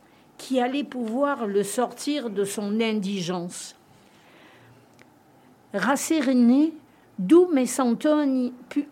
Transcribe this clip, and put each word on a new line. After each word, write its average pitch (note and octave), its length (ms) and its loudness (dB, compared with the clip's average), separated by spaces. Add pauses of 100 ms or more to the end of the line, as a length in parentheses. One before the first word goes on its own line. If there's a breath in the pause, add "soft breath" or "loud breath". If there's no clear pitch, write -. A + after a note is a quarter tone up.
(380 soft breath)
qui C4 220 -2
allait C4 240 -2
pouvoir B3 600 -4
le G3+ 180 0
sortir A#3+ 680 -4
de G3+ 140 -2
son G3+ 380 -4
indigence. F#3 960 -4 (2000 soft breath)
Rasséréné, C4 1000 2 (460 soft breath)
Doum D#4+ 380 6
et B3+ 80 2
Santoni C4 880 0 (160)
put C#4+ 220 -4